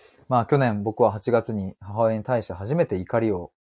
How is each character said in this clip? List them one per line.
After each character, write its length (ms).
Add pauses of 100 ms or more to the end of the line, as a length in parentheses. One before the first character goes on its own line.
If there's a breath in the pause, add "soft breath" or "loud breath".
(280 soft breath)
ま 120
あ 60
去 120
年 260
僕 180
は 100
八 200
月 220
に 260
母 240
親 140
に 60
対 200
し 40
て 60
初 220
め 100
て 120
怒 220
り 120
を、 200 (120)